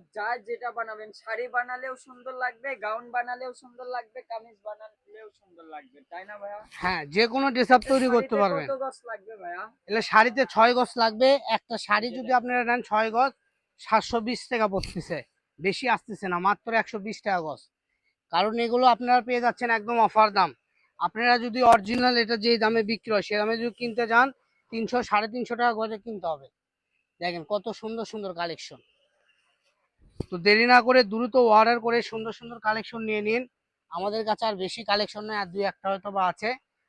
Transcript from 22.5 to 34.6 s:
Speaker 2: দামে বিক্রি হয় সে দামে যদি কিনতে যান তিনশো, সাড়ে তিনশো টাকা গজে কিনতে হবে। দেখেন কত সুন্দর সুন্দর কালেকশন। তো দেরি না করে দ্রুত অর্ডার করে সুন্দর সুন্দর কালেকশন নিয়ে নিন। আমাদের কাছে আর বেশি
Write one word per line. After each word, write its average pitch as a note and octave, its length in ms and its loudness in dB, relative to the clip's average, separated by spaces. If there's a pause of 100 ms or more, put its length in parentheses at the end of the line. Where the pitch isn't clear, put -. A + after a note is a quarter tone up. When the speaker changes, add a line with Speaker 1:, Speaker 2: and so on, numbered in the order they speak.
Speaker 2:
দামে A3+ 280 2
বিক্রি A3+ 220 -6
হয় G3 140 2
সে G#3 140 -4
দামে A3 200 0
যদি A#3 180 -4
কিনতে A#3 340 -4
যান B3 160 6 (440)
তিনশো, A3+ 260 -4 (120)
সাড়ে G#3+ 240 0
তিনশো A#3+ 260 -6
টাকা A#3+ 180 2
গজে A3 260 -6
কিনতে G#3 280 -10
হবে। C3+ 160 -10 (720)
দেখেন F3 220 -6 (100)
কত G3+ 140 -4 (140)
সুন্দর A3+ 320 -8
সুন্দর G3+ 280 -8
কালেকশন। E3 400 -10 (1500)
তো - 80 -8 (120)
দেরি A3 260 6
না B3 140 10
করে B3+ 140 8 (120)
দ্রুত A3+ 220 -2 (220)
অর্ডার A#3 280 6
করে A#3 140 2 (120)
সুন্দর A3 280 -8
সুন্দর A#3 280 -16
কালেকশন A3 420 -4
নিয়ে G#3+ 200 -2
নিন। A#3 140 0 (480)
আমাদের G3+ 380 -4
কাছে G#3+ 180 -2
আর G#3+ 100 -2
বেশি F#3 240 -8 (100)